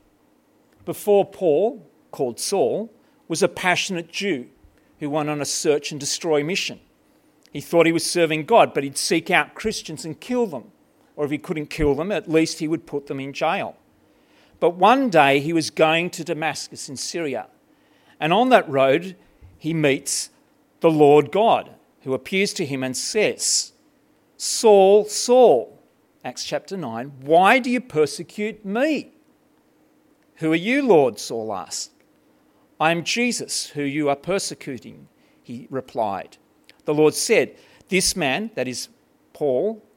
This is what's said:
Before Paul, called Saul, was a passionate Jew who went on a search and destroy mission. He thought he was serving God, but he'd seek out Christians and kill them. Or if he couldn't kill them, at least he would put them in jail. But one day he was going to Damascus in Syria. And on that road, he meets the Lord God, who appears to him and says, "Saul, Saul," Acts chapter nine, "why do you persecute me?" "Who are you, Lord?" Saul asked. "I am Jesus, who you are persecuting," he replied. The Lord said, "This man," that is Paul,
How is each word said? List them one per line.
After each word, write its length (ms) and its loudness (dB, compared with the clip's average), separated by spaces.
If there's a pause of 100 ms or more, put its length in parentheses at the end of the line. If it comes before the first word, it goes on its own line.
(840)
Before 420 2
Paul, 640 -2 (220)
called 280 -6
Saul, 540 -2 (340)
was 140 -6
a 60 4
passionate 640 -4
Jew 380 -4 (500)
who 100 -6
went 200 -4
on 120 -4
a 40 -4
search 460 0
and 80 -10
destroy 440 -2
mission. 360 -6 (720)
He 100 -10
thought 260 2
he 40 4
was 140 -2
serving 400 0
God, 280 4
but 100 -2
he'd 140 -8
seek 340 -2
out 240 2
Christians 500 -8
and 140 -12
kill 280 -4
them. 240 -14 (440)
Or 100 -4
if 60 -4
he 60 -2
couldn't 300 -8
kill 280 0
them, 160 -4
at 180 -6
least 300 2
he 80 -4
would 180 -4
put 220 -8
them 120 -8
in 140 -12
jail. 440 -4 (840)
But 120 2
one 380 4
day 300 6
he 140 -2
was 160 -2
going 420 2
to 120 -10
Damascus 680 -8
in 80 -12
Syria. 500 -6 (680)
And 140 -2
on 180 4
that 200 6
road, 480 2 (400)
he 160 -6
meets 560 -2 (500)
the 100 4
Lord 440 6
God, 380 2 (320)
who 100 -4
appears 400 -2
to 120 -6
him 160 -6
and 140 -6
says, 800 -2 (640)
"Saul, 640 4
Saul," 760 2 (440)
Acts 220 -12
chapter 320 -8
nine, 420 -8
"why 400 4
do 100 -4
you 120 -2
persecute 840 -4
me?" 480 -4 (1200)
"Who 180 -2
are 20 2
you, 260 -2
Lord?" 380 4
Saul 340 -8
asked. 380 -10 (880)
"I 120 2
am 120 -2
Jesus, 680 -4
who 120 -6
you 240 -2
are 80 0
persecuting," 920 -8 (340)
he 260 -16
replied. 680 -6 (480)
The 80 -2
Lord 220 4
said, 420 0 (320)
"This 260 0
man," 400 -2
that 120 -4
is 200 -10 (460)
Paul, 500 -2 (140)